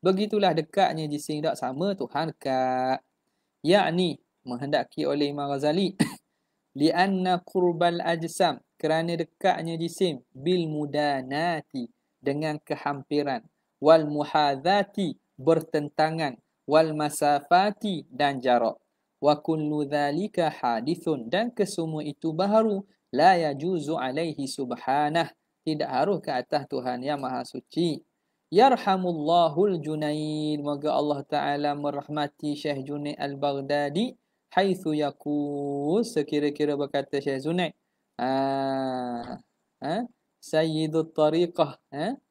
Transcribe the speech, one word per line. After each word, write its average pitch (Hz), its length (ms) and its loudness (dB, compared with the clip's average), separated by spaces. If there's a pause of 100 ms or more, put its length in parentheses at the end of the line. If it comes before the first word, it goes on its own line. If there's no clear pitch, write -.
Begitulah 190 520 2
dekatnya 160 520 0
jising 147 380 -4
tak 147 160 -2
sama 143 380 -2
Tuhan 156 360 -4
dekat. 131 720 -2 (640)
Yakni, 175 520 2 (280)
menghendaki 135 580 -4
oleh 143 300 0
Imam 143 160 -6
Ghazali, 151 480 0
<coughs> - 840 -6
li'anna 180 640 2
qurbal 175 640 2
ajsam, 170 560 0 (160)
kerana 165 400 0
dekatnya 165 580 0
jisim, 160 540 -2
bil 165 400 -2
mudanati, 147 1200 -2 (320)
dengan 151 400 -2
kehampiran, 143 800 -4 (400)
wal 156 240 8
muhadhati, 156 1120 0 (240)
bertentangan, 156 960 0 (320)
wal 156 240 6
masafati, 151 1200 2
dan 139 240 0
jarak. 120 400 2 (400)
Wa 147 240 2
kullu 151 480 -2
dhalika 151 640 -2
hadithun, 127 720 -2
dan 202 240 -2
kesemua 160 560 -4
itu 151 240 -6
baharu, 202 560 2 (240)
la 160 240 6
yajuzu 160 640 0
alaihi 143 480 -4
subhanah, 147 880 -2 (320)
tidak 151 240 -2
harus 147 320 0
ke - 100 -6
atas 135 380 -2
Tuhan 123 320 -4
yang 143 160 -2
Maha 127 260 -6
Suci. 151 560 -4 (480)
Yarhamullahul 175 1400 4
Junaid, 151 800 -2
moga 147 320 -2
Allah 147 320 0
Ta'ala 143 480 -2
merahmati 147 800 -4
Syekh 139 320 -4
Junaid 147 320 -8
Al-Baghdadi, 143 960 -2 (400)
haitsu 185 400 0
yaqul, 143 1120 -2
sekira-kira 147 720 0
berkata 143 400 -2
Syekh 135 240 -4
Junaid, 170 320 -2 (400)
ah, 131 1200 -2 (480)
ha? 151 120 -2 (440)
Sayyidut 160 720 0
Tariqah, 160 640 2 (160)
ha? 170 240 -4 (160)